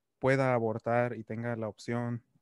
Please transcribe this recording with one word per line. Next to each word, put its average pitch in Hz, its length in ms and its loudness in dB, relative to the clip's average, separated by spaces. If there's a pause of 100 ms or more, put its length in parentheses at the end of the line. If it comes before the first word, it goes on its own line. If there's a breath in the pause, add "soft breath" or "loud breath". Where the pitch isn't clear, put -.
(180)
pueda 131 360 4
abortar 117 600 0
y 110 80 -10
tenga 117 320 -6
la 110 120 -6
opción 120 540 -6 (200)